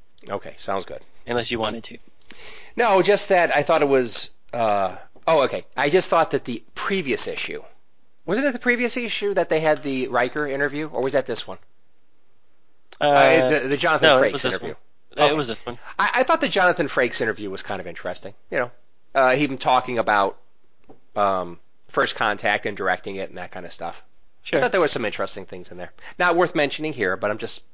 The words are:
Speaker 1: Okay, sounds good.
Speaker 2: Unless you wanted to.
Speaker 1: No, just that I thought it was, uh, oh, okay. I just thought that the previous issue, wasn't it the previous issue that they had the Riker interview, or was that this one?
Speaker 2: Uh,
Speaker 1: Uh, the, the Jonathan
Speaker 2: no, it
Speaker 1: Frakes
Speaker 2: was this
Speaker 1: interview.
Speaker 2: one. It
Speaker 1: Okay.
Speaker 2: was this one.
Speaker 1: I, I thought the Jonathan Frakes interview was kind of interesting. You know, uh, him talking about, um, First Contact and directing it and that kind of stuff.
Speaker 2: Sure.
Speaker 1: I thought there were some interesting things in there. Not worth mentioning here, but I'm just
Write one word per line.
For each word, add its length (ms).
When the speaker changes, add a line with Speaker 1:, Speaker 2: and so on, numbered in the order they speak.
Speaker 1:
Okay, 300
sounds 260
good. 160
Speaker 2:
Unless 240
you 80
wanted 260
to. 140
Speaker 1:
No, 260
just 280
that 240
I 80
thought 200
it 60
was, 420
uh, 440
oh, 160
okay. 220
I 140
just 180
thought 220
that 140
the 180
previous 520
issue, 360
wasn't 200
it 60
the 80
previous 360
issue 380
that 140
they 120
had 220
the 260
Riker 380
interview, 420
or 140
was 120
that 120
this 220
one? 100
Speaker 2:
Uh, 40
Speaker 1:
Uh, 440
the, 200
the 80
Jonathan 320
Speaker 2:
no, 140
it 60
Speaker 1:
Frakes 40
Speaker 2:
was 100
this 120
Speaker 1:
interview. 200
Speaker 2:
one. 20
It 40
Speaker 1:
Okay. 60
Speaker 2:
was 120
this 180
one. 120
Speaker 1:
I, 160
I 80
thought 180
the 80
Jonathan 400
Frakes 320
interview 300
was 120
kind 180
of 80
interesting. 460
You 80
know, 120
uh, 180
him 240
talking 400
about, 400
um, 420
First 260
Contact 520
and 100
directing 400
it 140
and 80
that 120
kind 160
of 60
stuff. 320
Speaker 2:
Sure. 160
Speaker 1:
I 40
thought 100
there 80
were 80
some 160
interesting 400
things 280
in 40
there. 160
Not 180
worth 180
mentioning 380
here, 240
but 160
I'm 60
just 240